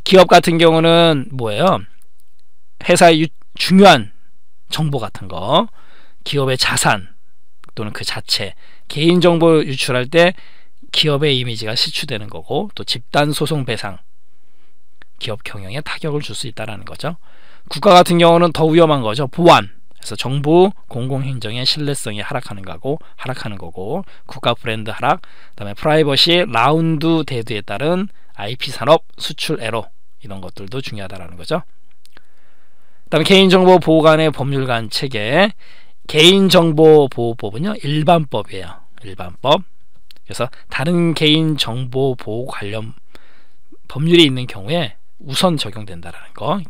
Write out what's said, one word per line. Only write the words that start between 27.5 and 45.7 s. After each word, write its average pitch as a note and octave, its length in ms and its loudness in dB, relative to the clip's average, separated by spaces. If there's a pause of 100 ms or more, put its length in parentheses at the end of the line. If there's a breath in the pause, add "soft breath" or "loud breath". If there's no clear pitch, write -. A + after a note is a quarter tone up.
따른 D#3+ 460 -2 (260)
아이피 A#2 380 -6
산업 - 320 4 (120)
수출 - 460 -6
애로, A2 240 -4 (360)
이런 G2 180 -10
것들도 G2 400 -8
중요하다라는 F#2 560 -8
거죠. D#3 260 -4 (1400)
그다음에 D#3+ 200 0
개인정보 F#3 540 8
보호 D#3+ 240 4
관의 D#3 300 6
법률 C3+ 340 -2
간 A2+ 240 -2
체계, C#3+ 640 0 (540 soft breath)
개인정보보호법은요, D#3 1800 4
일반법이에요. C#3+ 1000 -2 (220)
일반법. G2 600 -2 (600)
그래서 A#2+ 240 -4 (200 soft breath)
다른 E3+ 460 0
개인정보보호 C3 1300 0
관련 A2 480 -8 (920 soft breath)
법률이 E3 360 4
있는 B2+ 220 0
경우에 A#2+ 500 -4 (220)
우선 D#3+ 380 0
적용된다라는 G2 800 -8